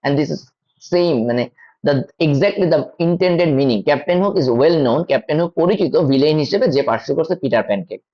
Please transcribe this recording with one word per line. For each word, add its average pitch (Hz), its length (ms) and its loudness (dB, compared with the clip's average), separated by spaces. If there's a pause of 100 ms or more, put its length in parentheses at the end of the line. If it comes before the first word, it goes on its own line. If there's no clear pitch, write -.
And 143 140 0
this 147 160 -2
is - 60 -10 (520)
same, 175 260 2 (100)
মানে 120 140 0 (440)
the, 143 80 2 (320)
exactly 175 480 0
the 151 60 2 (260)
intended 175 520 2
meaning। 127 220 2 (100)
Captain 180 320 0
Hook 202 200 -2
is 127 60 0 (120)
well 165 240 4
known, 127 160 0 (100)
ক্যাপ্টেন 143 300 -2
হুক 170 100 -2 (100)
পরিচিত 180 340 0 (160)
ভিলেন 147 340 2
হিসেবে 202 300 0
যে 139 140 2
পার্সিউ 113 300 -4
করছে 160 240 -2
পিটার 117 260 0
প্যানকে। 98 280 -4 (180)